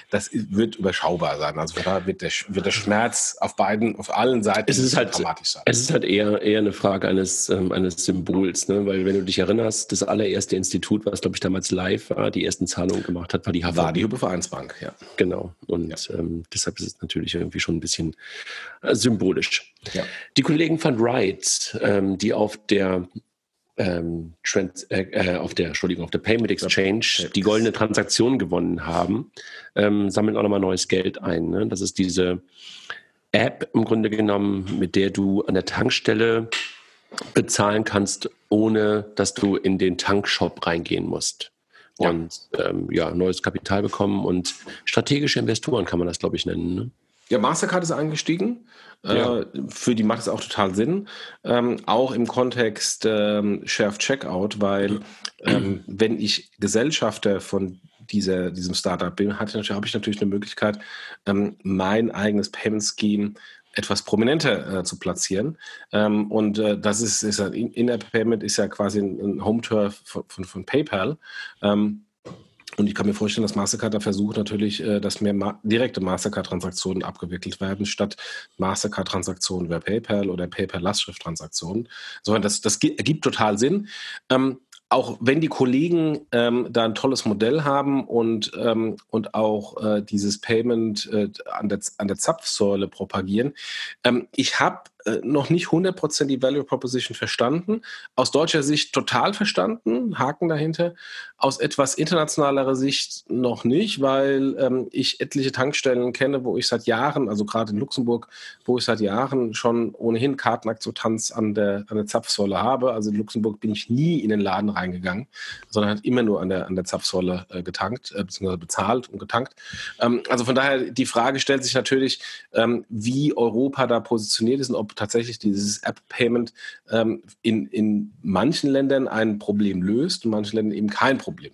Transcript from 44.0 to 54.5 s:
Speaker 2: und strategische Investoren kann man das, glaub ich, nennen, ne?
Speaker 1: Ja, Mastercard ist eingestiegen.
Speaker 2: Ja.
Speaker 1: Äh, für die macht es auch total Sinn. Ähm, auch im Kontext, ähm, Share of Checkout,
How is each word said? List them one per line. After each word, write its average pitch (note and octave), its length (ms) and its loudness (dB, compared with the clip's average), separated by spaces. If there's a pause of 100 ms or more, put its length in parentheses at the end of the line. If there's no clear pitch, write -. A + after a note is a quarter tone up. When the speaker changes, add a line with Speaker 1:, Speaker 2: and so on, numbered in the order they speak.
Speaker 2:
und F2+ 280 0 (300)
strategische - 560 2
Investoren A2+ 460 0
kann E2+ 140 0
man F2 100 0
das, E2+ 100 -6
glaub - 140 -2
ich, - 120 -4
nennen, F2 300 -2
ne? A#2 160 -4 (380)
Speaker 1:
Ja, A3 100 4
Mastercard F#3 440 2
ist E3 80 -2
eingestiegen. D#3 760 -2 (360)
Speaker 2:
Ja. A#2 360 2
Speaker 1:
Äh, - 60 -4 (220)
für - 280 0
die A2 80 4
macht A2+ 160 2
es - 80 -8
auch G#2+ 140 -2
total F#2+ 340 0
Sinn. E3+ 320 2 (360)
Ähm, A#2+ 420 2
auch B2 260 4
im A2+ 160 2
Kontext, B2 800 0
ähm, G#2 560 2
Share G#2 240 2
of G#2 80 -4
Checkout, G#2 640 -2